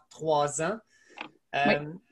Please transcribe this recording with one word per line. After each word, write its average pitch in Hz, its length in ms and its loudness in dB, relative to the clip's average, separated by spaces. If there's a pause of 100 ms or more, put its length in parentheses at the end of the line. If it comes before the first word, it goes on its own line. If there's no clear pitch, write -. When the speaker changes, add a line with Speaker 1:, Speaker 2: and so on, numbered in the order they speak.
Speaker 1:
trois 147 540 0
ans. 202 140 -2 (800)
Euh, 139 120 0
Speaker 2:
Oui. 147 80 4 (360)